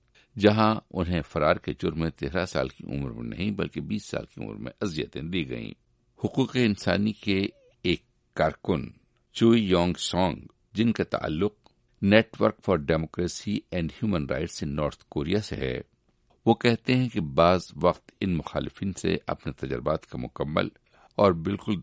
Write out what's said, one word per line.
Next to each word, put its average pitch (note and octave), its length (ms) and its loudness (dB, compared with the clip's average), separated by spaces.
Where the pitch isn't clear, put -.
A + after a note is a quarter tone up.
جہاں G#2+ 360 6
انہیں F2 380 0
فرار D2+ 280 4
کے - 160 -6
جرم D#2+ 280 -4
میں D#2+ 100 0
تیرہ E2+ 360 -4
سال C2 220 -2
کی - 180 -16
عمر C2+ 240 -6
میں A1+ 260 -10
نہیں G2 140 -4
بلکہ E2+ 300 -4
بیس G#2 240 -6
سال A#1+ 220 -8
کی - 180 -14
عمر G#1+ 100 -10
میں G#1+ 260 -12
اذیتیں D#2 420 -6
دی E2 280 -4
گئیں۔ A1+ 200 -8
حقوق - 300 0
انسانی G#2 580 2
کے G2 340 0
ایک F2 200 0
کارکن D#2 560 -2
چوئی A2+ 320 4
یونگ F2+ 340 4
سونگ، F2 380 0
جن A2+ 200 2
کا - 120 -2
تعلق E2+ 480 -2
Network G#2+ 640 2
for F2 80 4
Democracy D#2+ 800 -2
and F2 100 -2
Human F2 380 -4
Rights C#2+ 460 -6
in C#2+ 60 -6
North - 440 -4
Korea F2 240 0
سے - 140 -8
ہے، C2 240 -4
وہ A2+ 80 8
کہتے A#2+ 420 2
ہیں B2+ 120 0
کہ G#2+ 120 -2
بعض E2 400 4
وقت - 380 0
ان F#2 160 0
مخالفین D#2 560 -6
سے F2 240 -2
اپنے - 260 -6
تجربات C2+ 540 -4
کا C2 120 -12
مکمل D2 500 -4
اور G#2 160 6
بالکل F#2 500 -4